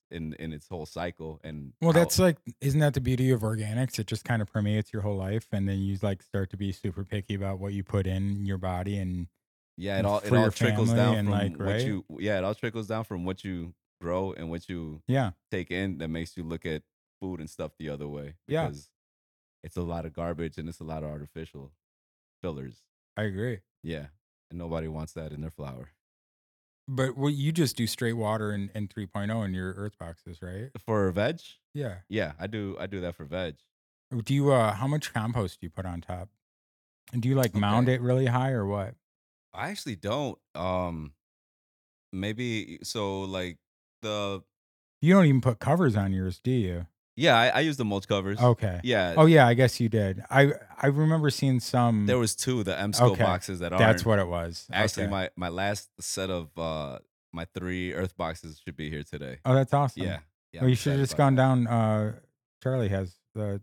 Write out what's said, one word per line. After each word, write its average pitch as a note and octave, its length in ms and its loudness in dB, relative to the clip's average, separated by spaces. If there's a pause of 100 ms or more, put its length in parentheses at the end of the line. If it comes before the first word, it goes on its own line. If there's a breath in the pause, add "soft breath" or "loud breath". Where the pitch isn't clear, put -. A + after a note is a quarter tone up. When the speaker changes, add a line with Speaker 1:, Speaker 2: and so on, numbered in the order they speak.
(100)
Speaker 1:
in, D#2+ 240 -10
in D#2+ 180 -10
its D2+ 160 -14
whole D#2+ 180 -10
cycle E2 580 -10
and D2+ 360 -12
Speaker 2:
Well, E3 120 4
Speaker 1:
how E3 80 6
Speaker 2:
that's, E3+ 180 2
like, F3+ 200 4 (220)
isn't C#3 200 2
that D3 140 4
the C3+ 60 0
beauty B2+ 300 2
of A#2 120 4
organics? A2 580 -2
It G#2 80 -6
just - 160 -6
kinda A2 220 0
permeates G#2+ 460 0
your G#2+ 100 -4
whole G2+ 140 -2
life, G2 360 -4
and G2 160 0
then G2 100 0
you, G2 240 0
like, G2 200 -2
start G2 280 -4
to - 60 -8
be G2 160 -2
super G2 320 -6
picky G2+ 300 -6
about G2 260 -4
what G2+ 140 -6
you G2 100 -4
put F#2+ 240 0
in G2+ 360 -2
your G2 140 -2
body F#2 400 -4
and F2+ 300 -4 (480)
Speaker 1:
Yeah, G2 200 -4
it - 20 0
Speaker 2:
and F#2+ 100 2
Speaker 1:
all, G#2 100 2
it G2+ 100 -4
Speaker 2:
for A#2+ 100 4
Speaker 1:
all A2+ 40 6
Speaker 2:
your A2 80 4
Speaker 1:
trickles A2+ 380 2
Speaker 2:
family A#2 80 4
Speaker 1:
down G#2+ 220 4
Speaker 2:
and, G2+ 100 2
Speaker 1:
from G2+ 100 2
Speaker 2:
like, F#2 200 0
Speaker 1:
what G2 80 -4 (100)
Speaker 2:
right? B2 100 0
Speaker 1:
you, G2+ 180 -4 (140)
yeah, G2+ 200 -2
it F#2 60 -2
all G#2 120 -2
trickles A2+ 320 -6
down A2 160 -4
from F2+ 200 -6
what F#2+ 200 -6
you F2 300 -8 (260)
grow F2+ 320 -2
and E2 180 -10
what E2+ 180 -8
you D#2+ 380 -10
Speaker 2:
Yeah. B2 260 0 (200)
Speaker 1:
take F2+ 180 -6
in F2+ 280 -2
that E2 100 -6
makes E2 280 -6
you F2+ 60 -10
look D#2+ 240 -8
at D#2 160 -4 (380)
food F#2 180 -8
and D#2 100 -12
stuff D#2 300 -10
the D2+ 120 -8
other C#2+ 180 -8
way D2 260 -12 (140)
Speaker 2:
Yeah. D#3 180 -2
Speaker 1:
because - 240 -12 (720)
it's - 140 -14
a F2+ 60 -4
lot E2+ 220 -6
of D#2+ 100 -12
garbage E2+ 440 -6
and D#2+ 100 -8
it's E2 120 -14
a D#2+ 40 -12
lot D#2+ 200 -8
of D2+ 60 -8
artificial D2 600 -14 (720)
fillers. C2+ 400 -10 (340)
Speaker 2:
I G#2 80 -2
agree. G#2 360 -6 (240)
Speaker 1:
Yeah, D#2 220 -8 (440)
and E2+ 80 -12
nobody E2 300 -6
wants D#2 240 -10
that D#2 200 -10
in D2 100 -10
their D#2 100 -8
flower. C2 380 -14 (1000)
Speaker 2:
But C3 280 -2
what, D3 160 2
you C#3+ 180 0
just D#3+ 240 2
do A#2+ 100 0
straight A#2 280 -2
water G#2+ 360 -2
and, G2+ 240 -4
and G#2 160 -6
three G#2+ 160 -8
point G2+ 240 -6
oh A2+ 120 -2
in F#2+ 100 -4
your F#2 220 -4
earth G2+ 240 -10
boxes, E2+ 420 -14
right? G2 300 -10 (160)
Speaker 1:
For G2+ 260 2
veg? A#2 260 0 (360)
Speaker 2:
Yeah. A#2 240 -6 (100)
Speaker 1:
Yeah, F#2+ 320 -2
I F#2+ 60 -6
do, G#2 340 -6
I E2+ 60 -6
do G2 160 -6
that F2 120 -6
for D#2+ 120 -16
veg. E2 300 -6 (680)
Speaker 2:
Do - 80 -2
you, C#3+ 200 4
uh, A2 200 6
how G2+ 140 -4
much D3 260 -2
compost A2+ 480 -2
do F2+ 60 -10
you E2+ 40 -10
put F#2+ 140 -10
on F2 160 -6
top? F2+ 300 -10 (840)
And B2 80 -2
do A#2 80 0
you, C3+ 60 2
like, B2+ 200 2
mound G#2+ 340 4
Speaker 1:
Okay. B2+ 80 4
Speaker 2:
it B2 40 -6
really B2+ 260 2
high B2+ 260 0
or A2+ 140 -2
what? G2+ 280 -4 (580)
Speaker 1:
I A2 160 -8
actually E3 280 -8
don't. A#2+ 420 -4 (160)
Um, E2+ 580 -2 (1000)
maybe, G#2+ 680 -4
so, G2 400 -4
like, F#2 360 -6 (440)
the G2+ 400 -4 (600)
Speaker 2:
You E3+ 120 8
don't F#3+ 120 8
even C3+ 140 8
put A#2+ 180 2
covers C#3+ 380 4
on G2 160 2
yours, F#2 280 -2
do B2 100 -2
you? F2+ 360 -2 (300)
Speaker 1:
Yeah, C3+ 200 6
I, A#2+ 120 6
I B2 120 2
use D3+ 160 0
the C3 80 -2
mulch G2+ 220 -2
covers. G2+ 340 0
Speaker 2:
Okay. A2 440 4
Speaker 1:
Yeah. G2 320 2
Speaker 2:
Oh, D#3 100 10
yeah, D#3 200 10
I A#2+ 80 6
guess B2+ 260 4
you A#2 80 2
did. G2+ 420 0
I, C#3 220 6 (280)
I - 60 2
remember D3+ 440 4
seeing C3 280 2
some A#2 480 2
Speaker 1:
There B2+ 120 2
was A2+ 180 0
two, B2+ 260 -2
the F#2 120 -2
Emsco G#2 360 4
Speaker 2:
Okay. G2 140 2
Speaker 1:
boxes F2+ 340 -2
that E2+ 120 -4
Speaker 2:
That's F#2 120 2 (200)
Speaker 1:
aren't. E2+ 40 -2
Speaker 2:
what G#2+ 140 4
it F2+ 80 -2
was. E2+ 440 -6
Speaker 1:
Actually, G#2+ 320 0
Speaker 2:
Okay. G2+ 60 -2
Speaker 1:
my, F#2+ 240 -2
my F2+ 140 -6
last G2 420 -4 (100)
set F#2+ 300 -4
of, E2+ 260 -6
uh, D#2 440 -6 (320)
my E2 120 -8 (100)
three F2+ 380 -4
earth F#2 240 -4
boxes E2 480 -8
should D2 120 -12
be D2+ 120 -8
here D2+ 140 -8
today. C#2+ 420 -12
Speaker 2:
Oh, C3 100 2
that's C3+ 200 2
awesome. C#3+ 300 0
Speaker 1:
Yeah. D#2 160 -4 (320)
Yeah, E2 80 -16
Speaker 2:
Well, C3 40 2
Speaker 1:
I'm B2+ 60 8
Speaker 2:
you B2 60 6
should C#3+ 160 0
have C#3 80 2
Speaker 1:
excited - 20 4
Speaker 2:
just C3 120 0
Speaker 1:
about D3 100 6
Speaker 2:
gone C3+ 100 6
Speaker 1:
that. C3 80 6
Speaker 2:
down, B2+ 240 6
uh, A2 460 2 (500)
Charlie B2+ 260 0
has F#2+ 280 -2 (180)
the, G2+ 280 -4